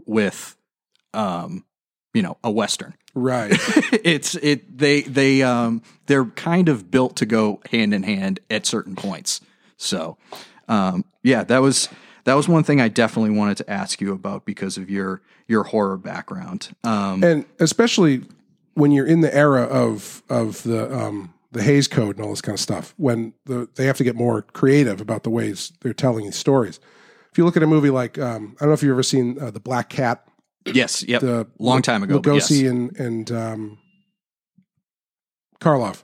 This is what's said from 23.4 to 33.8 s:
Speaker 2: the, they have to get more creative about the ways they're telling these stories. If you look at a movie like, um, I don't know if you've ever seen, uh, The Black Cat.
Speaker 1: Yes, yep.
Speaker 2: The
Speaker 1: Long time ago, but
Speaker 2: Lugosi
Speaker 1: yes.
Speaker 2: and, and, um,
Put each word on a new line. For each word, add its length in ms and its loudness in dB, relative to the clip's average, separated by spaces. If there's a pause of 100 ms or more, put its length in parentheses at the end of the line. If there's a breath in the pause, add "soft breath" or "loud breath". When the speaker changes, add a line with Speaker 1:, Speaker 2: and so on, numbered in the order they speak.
Speaker 2:
the, 280 -6
they 120 -2
have 100 0
to 80 0
get 100 0
more 280 0
creative 580 2
about 240 -6
the 60 -2
ways 500 -4
they're 140 -6
telling 320 -2
these 100 -10
stories. 420 0 (540 soft breath)
If 60 0
you 60 6
look 120 4
at 60 4
a 40 4
movie 240 4
like, 280 -2
um, 420 -6
I 40 -4
don't 60 4
know 40 6
if 80 -2
you've 100 4
ever 100 2
seen, 380 0
uh, 100 -8
The 100 -14
Black 280 -4
Cat. 340 -2 (440)
Speaker 1:
Yes, 400 -2
yep. 140 0
Speaker 2:
The 260 -2 (120)
Speaker 1:
Long 220 2
time 220 0
ago, 160 0
but 140 0
Speaker 2:
Lugosi 300 2
Speaker 1:
yes. 80 2
Speaker 2:
and, 280 -4
and, 340 -6
um, 460 -8 (1800)